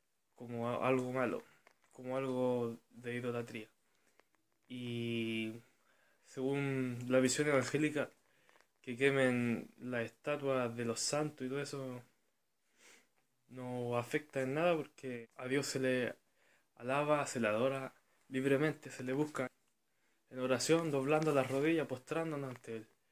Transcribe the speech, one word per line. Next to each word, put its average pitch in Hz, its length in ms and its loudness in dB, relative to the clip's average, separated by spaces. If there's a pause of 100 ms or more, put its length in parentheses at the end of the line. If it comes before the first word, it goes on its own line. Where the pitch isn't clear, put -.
(340)
como 117 340 -4
a-, 123 180 0
algo 127 260 2
malo, 123 300 0 (500)
como 127 240 -8
algo 127 600 0 (140)
de 120 240 -8
idolatría. 120 540 -6 (1000)
Y 117 840 -4 (720)
según 135 720 -2 (100)
la 127 120 6
visión 131 280 4
evangélica, 143 640 2 (760)
que 123 100 -8
quemen 127 720 4 (100)
las 120 260 -4
estatuas 131 720 -2
de 120 80 -2
los 113 160 -2
santos 147 440 -2
y 127 60 -4
todo 139 100 -4
eso 131 420 -8 (1500)
no 123 500 -2
afecta 135 440 -2
en 131 120 -2
nada, 170 220 4
porque 127 600 -8
a 127 120 -8
Dios 135 180 2
se 135 140 -2
le 127 340 2 (600)
alaba, 143 500 2
se - 140 -4
le 110 80 4
adora 131 440 0 (360)
libremente, 139 600 2
se - 120 -10
le 127 100 -2
busca 139 380 -2 (800)
en 127 80 -12
oración, 131 520 2
doblando 147 440 2
las 131 160 4
rodillas, 147 380 2
postrándonos 151 640 -4
ante 120 260 -10
Él. 110 100 -12 (240)